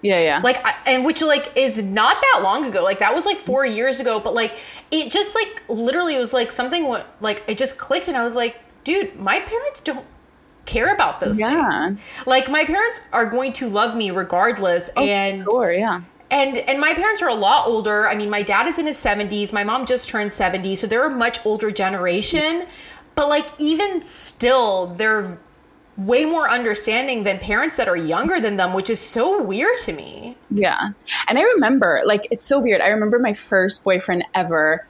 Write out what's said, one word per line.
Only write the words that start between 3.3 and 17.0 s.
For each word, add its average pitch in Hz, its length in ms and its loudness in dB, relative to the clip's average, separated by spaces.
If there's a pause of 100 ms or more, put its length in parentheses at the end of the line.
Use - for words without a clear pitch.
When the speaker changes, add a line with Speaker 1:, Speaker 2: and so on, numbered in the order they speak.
Speaker 2:
four - 280 0
years 240 340 -2
ago, 233 200 0
but, 208 140 -4
like, 226 240 -2 (340)
it 302 200 -2
just, 403 240 0
like, 427 320 -2
literally 277 500 -2
was, 247 160 -2
like, 240 180 0
something 294 340 -2
wa-, 247 180 -4 (180)
like, 202 260 -4
it 214 100 -4
just 262 200 -4
clicked, 330 300 -2
and 320 100 -4
I 233 60 0
was 233 120 -4
like, 240 200 -2 (280)
"Dude, 370 360 -2
my 202 200 0
parents 480 420 -6
don't 269 240 -6 (600)
care 330 280 0
about - 260 0
those 208 200 -2
Speaker 1:
Yeah. 240 500 0
Speaker 2:
things." 202 100 -4 (260)
Like, 262 240 4
my 302 160 2
parents 415 360 0 (120)
are 233 120 2
going 247 280 -2
to 254 140 -6
love 214 280 0
me 214 140 -2
regardless, 185 880 0
Speaker 1:
Oh, 175 100 2
Speaker 2:
and 196 460 0
Speaker 1:
sure, 220 220 2
yeah. 185 280 0 (300)
Speaker 2:
and, 269 260 2
and 269 220 -2
my 311 140 2
parents 415 280 0